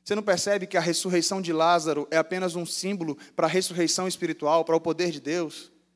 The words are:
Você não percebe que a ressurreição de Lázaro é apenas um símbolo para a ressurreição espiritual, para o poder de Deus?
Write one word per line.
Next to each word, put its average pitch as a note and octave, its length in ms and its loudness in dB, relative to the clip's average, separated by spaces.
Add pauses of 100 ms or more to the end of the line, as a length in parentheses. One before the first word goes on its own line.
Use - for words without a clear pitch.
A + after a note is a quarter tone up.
Você - 140 -4
não G#3 80 -4
percebe G3 440 0
que F#3 100 -2
a E3+ 40 4
ressurreição F3 600 0
de E3+ 100 -4
Lázaro D#3+ 600 2
é D#3+ 60 4
apenas F3 380 0
um E3+ 100 -4
símbolo E3+ 520 -4 (180)
para E3 120 2
a - 20 2
ressurreição F3+ 580 0
espiritual, E3 560 0
para D#3+ 120 2
o E3 40 4
poder E3 320 0
de D3 80 -10
Deus? D3+ 520 -6 (240)